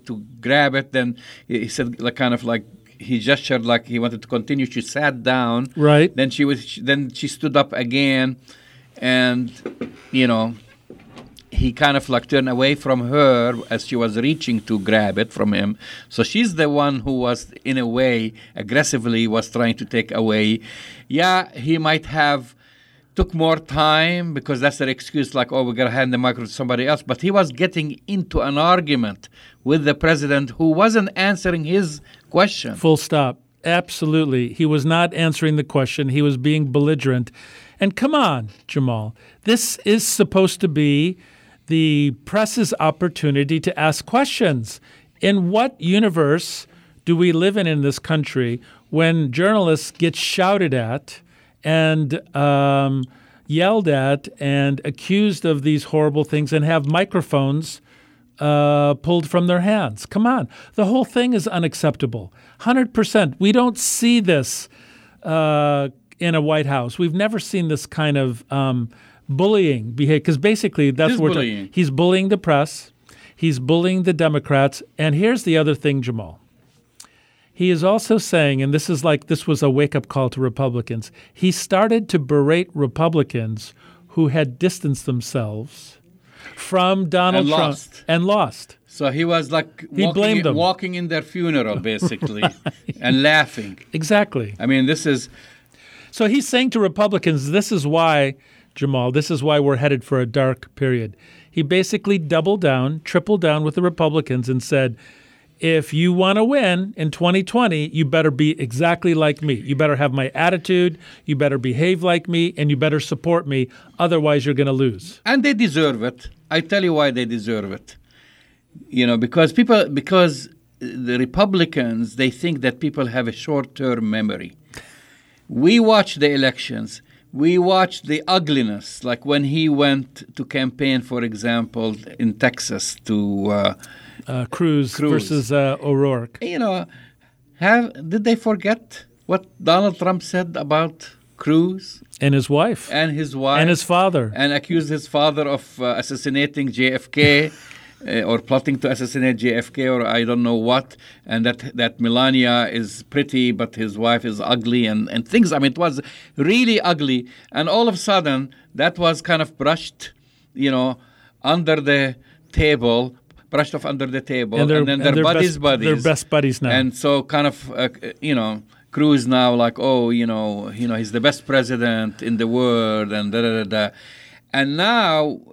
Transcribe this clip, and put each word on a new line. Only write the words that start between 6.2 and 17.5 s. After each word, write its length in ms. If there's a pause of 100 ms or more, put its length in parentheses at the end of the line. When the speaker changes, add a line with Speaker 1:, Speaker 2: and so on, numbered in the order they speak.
Speaker 1:
she 140
was, 200
she, 160
then 340
she 140
stood 280
up 160
again, 640 (640)
and, 540 (580)
you 160
know, 280 (1000)
he 200
kind 240
of, 120
like, 200
turned 200
away 260
from 340
her 460 (160)
as 160
she 100
was 200
reaching 460
to 160
grab 400
it 140
from 200
him. 240 (320)
So 140
she's 320
the 160
one 300
who 180
was, 340 (120)